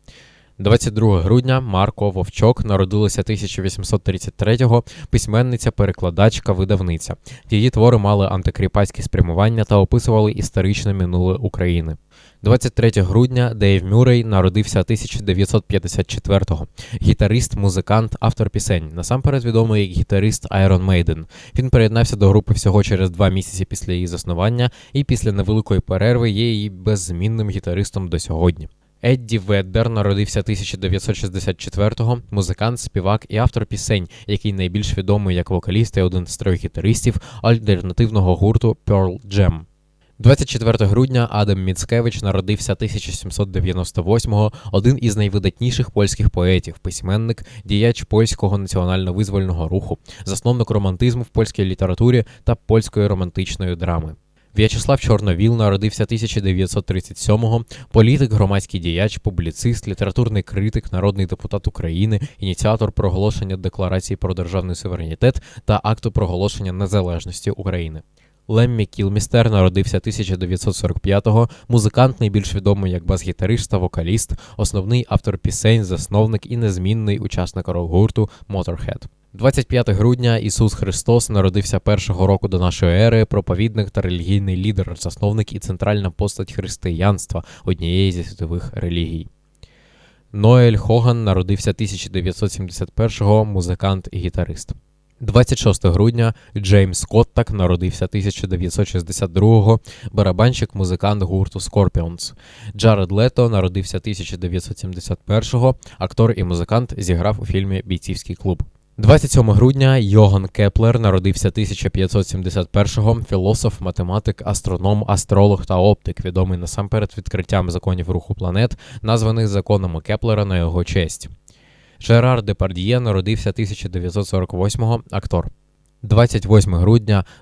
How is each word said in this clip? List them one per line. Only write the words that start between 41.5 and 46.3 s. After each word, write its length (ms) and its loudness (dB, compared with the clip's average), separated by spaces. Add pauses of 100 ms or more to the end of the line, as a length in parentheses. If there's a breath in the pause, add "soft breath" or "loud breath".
Міцкевич 580 -2
народився 540 -2
тисяча 360 -6
сімсот 400 -6
дев'яносто 520 -2
восьмого, 500 2 (180 loud breath)
один 300 2
із 160 0
найвидатніших 760 -2
польських 380 2
поетів, 480 0